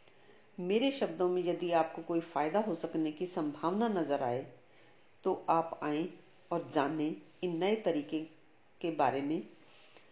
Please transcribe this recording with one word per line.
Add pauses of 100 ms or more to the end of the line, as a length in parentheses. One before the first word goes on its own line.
(600)
मेरे
शब्दों
में
यदि
आपको
कोई
फायदा
हो
सकने
की
संभावना
नजर
आए, (800)
तो
आप
आएं (440)
और
जानें (260)
इन
नए
तरीके (600)
के
बारे
में। (680)